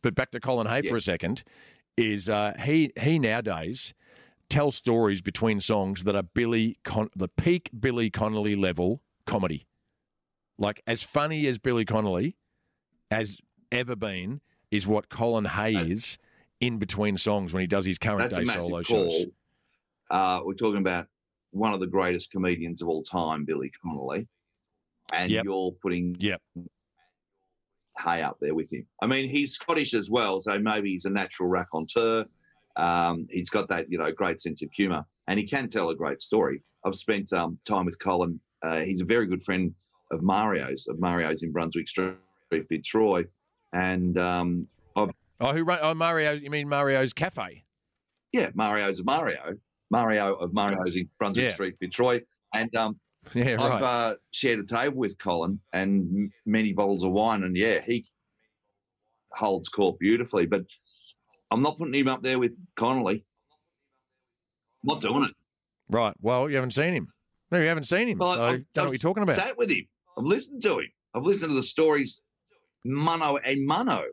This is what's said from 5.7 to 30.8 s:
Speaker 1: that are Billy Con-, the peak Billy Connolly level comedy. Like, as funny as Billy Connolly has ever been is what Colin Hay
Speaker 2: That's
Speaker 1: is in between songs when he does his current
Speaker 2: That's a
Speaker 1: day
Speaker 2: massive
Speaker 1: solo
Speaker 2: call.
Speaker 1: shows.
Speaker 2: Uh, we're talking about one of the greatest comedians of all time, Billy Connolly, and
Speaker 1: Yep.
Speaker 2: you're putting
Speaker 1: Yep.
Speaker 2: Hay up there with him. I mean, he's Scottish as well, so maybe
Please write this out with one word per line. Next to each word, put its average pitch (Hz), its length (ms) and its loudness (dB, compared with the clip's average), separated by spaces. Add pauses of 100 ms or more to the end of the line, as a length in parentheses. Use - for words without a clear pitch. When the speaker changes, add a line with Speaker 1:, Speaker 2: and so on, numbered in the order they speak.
Speaker 1:
that 101 120 2
are 98 60 2
Billy 113 600 0
Con-, - 320 0
the 190 140 -2
peak - 500 0
Billy 117 320 0
Connolly 107 460 0
level 92 460 0 (240)
comedy. 90 400 -2 (920)
Like, 104 300 -2
as 117 160 -2
funny 151 440 0
as 123 120 0
Billy 117 260 0
Connolly 107 520 0 (760)
has 107 280 -2 (340)
ever 123 240 -2
been 101 440 -6 (300)
is 101 160 0
what 107 220 0
Colin 113 380 0
Hay 104 280 0
Speaker 2:
That's 85 140 0
Speaker 1:
is 104 300 -2 (420)
in 120 180 0
between 101 380 0
songs 98 360 0
when 92 80 0
he 92 60 0
does 98 200 0
his 92 120 -2
current 104 320 -2
Speaker 2:
That's 90 80 -2
a - 40 0
Speaker 1:
day - 40 2
Speaker 2:
massive 87 160 0
Speaker 1:
solo 87 200 -4
Speaker 2:
call. 98 280 2
Speaker 1:
shows. 82 160 0 (840)
Speaker 2:
Uh, 92 340 2
we're 98 100 -4
talking 104 260 0
about 90 260 0 (460)
one 104 200 0
of 98 60 -2
the 92 80 -2
greatest 90 460 0
comedians 85 500 -2
of 85 60 -4
all 80 160 -2
time, 80 400 -2
Billy 71 260 -4 (120)
Connolly, 76 440 -6 (840)
and 90 180 -2
Speaker 1:
Yep. 110 140 0
Speaker 2:
you're 95 360 -2
putting 87 380 -2
Speaker 1:
Yep. 95 240 -2 (1600)
Speaker 2:
Hay 85 180 0
up - 180 -6
there 76 140 -2
with 80 180 -2
him. - 140 -10 (140)
I 107 60 0
mean, 131 220 2
he's 143 260 0
Scottish 151 400 0
as 101 160 0
well, 104 300 2
so 101 180 0
maybe 104 320 0